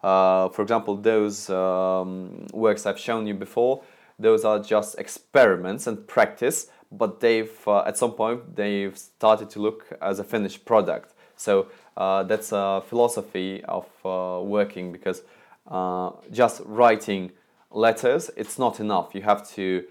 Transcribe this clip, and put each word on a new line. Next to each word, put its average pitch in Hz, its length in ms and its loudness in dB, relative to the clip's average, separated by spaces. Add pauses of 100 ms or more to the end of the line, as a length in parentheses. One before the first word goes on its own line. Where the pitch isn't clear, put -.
uh, 95 460 4
for - 120 -6
example, 104 360 -2
those, 104 520 0
um, 92 1040 -2
works 107 320 0
I've 101 140 -4
shown 113 260 -4
you 104 80 -4
before, 120 480 -2 (380)
those 110 260 4
are 107 140 2
just 104 400 -2
experiments 98 880 2
and 107 200 -8
practice, - 600 0 (240)
but 104 300 -4
they've, 113 340 2 (120)
uh, 101 160 4
at - 140 -4
some 120 160 0
point, 117 420 -4
they've 101 420 -4
started 110 540 2
to 104 80 -12
look 110 280 -4 (140)
as 98 180 -4
a 98 40 -6
finished 101 420 -6
product. 101 480 0 (240)
So, 98 300 2 (280)
uh, 95 280 0
that's 104 280 -2
a 98 360 -2
philosophy 101 760 -2
of, 92 220 -8 (180)
uh, 92 400 -4
working, 101 480 -2
because, 90 300 -6 (460)
uh, 92 440 -4 (200)
just 117 340 2
writing 107 680 2 (400)
letters, 113 640 0
it's - 220 -10
not 123 220 -2
enough. 104 340 -4
You 98 80 -10
have 104 300 0
to 92 400 -4